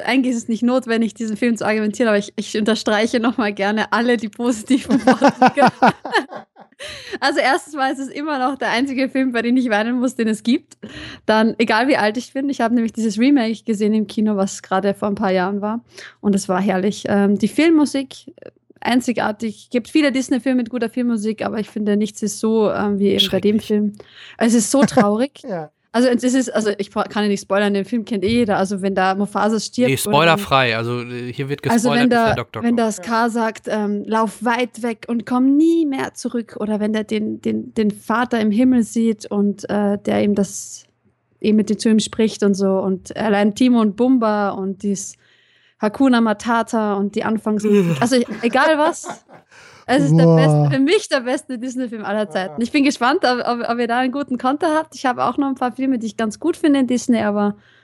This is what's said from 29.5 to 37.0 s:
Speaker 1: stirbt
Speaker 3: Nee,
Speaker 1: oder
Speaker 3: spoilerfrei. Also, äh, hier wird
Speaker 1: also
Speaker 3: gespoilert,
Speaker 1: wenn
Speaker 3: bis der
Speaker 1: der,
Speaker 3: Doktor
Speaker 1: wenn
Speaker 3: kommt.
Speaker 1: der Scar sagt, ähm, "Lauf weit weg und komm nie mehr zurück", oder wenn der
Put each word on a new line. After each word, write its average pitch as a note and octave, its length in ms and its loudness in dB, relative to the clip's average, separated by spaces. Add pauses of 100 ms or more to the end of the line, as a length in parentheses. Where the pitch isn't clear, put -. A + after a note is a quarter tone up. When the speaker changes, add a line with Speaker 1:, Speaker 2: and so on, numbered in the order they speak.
Speaker 1:
stirbt B3 300 -2
Speaker 3:
Nee, C3+ 60 2
Speaker 1:
oder - 20 -2
Speaker 3:
spoilerfrei. D3 800 2
Also, A#2+ 240 -4
äh, B2 320 -8
hier C3+ 160 -6
wird - 200 -4
Speaker 1:
also A#3+ 200 2
Speaker 3:
gespoilert, A#3+ 140 2
Speaker 1:
wenn B3 60 2
Speaker 3:
bis A#3 80 2
der A#3 100 2
Speaker 1:
der, G#3 80 0
Speaker 3:
Doktor A#3 280 -6
Speaker 1:
wenn A#3+ 60 0
Speaker 3:
kommt. A#3 100 2
Speaker 1:
der A3 140 0
Scar A3+ 360 -2
sagt, A3 380 -4
ähm, G#3 400 -4
"Lauf A3 380 -2
weit A#3 380 -2
weg A#3 260 -6
und A#3 160 -4
komm C4 320 2
nie E4 280 4
mehr C4+ 280 -4
zurück", A#3+ 480 -8
oder G#3 180 -2
wenn G#3+ 140 -2
der G#3+ 100 -2